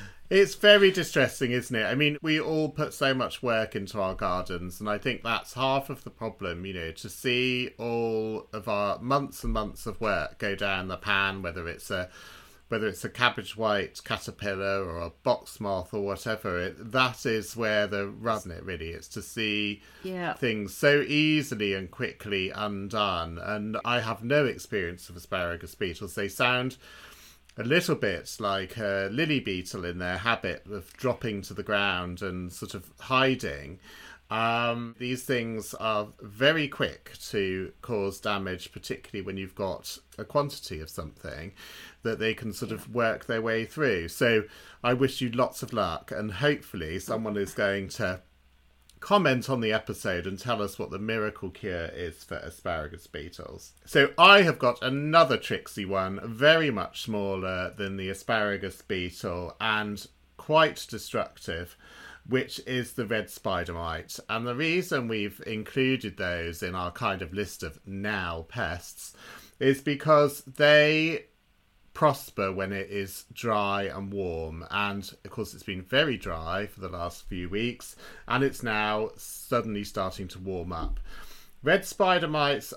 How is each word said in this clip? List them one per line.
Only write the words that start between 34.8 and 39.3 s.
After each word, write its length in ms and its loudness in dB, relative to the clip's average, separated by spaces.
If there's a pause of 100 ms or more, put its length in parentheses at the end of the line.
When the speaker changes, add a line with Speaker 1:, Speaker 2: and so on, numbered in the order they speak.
Speaker 1:
these 260 -4
things 500 -2
are 340 -2 (120)
very 480 2
quick 460 -4 (160)
to 420 0 (100)
cause 380 -4
damage, 500 -4
particularly 560 -8
when 120 -6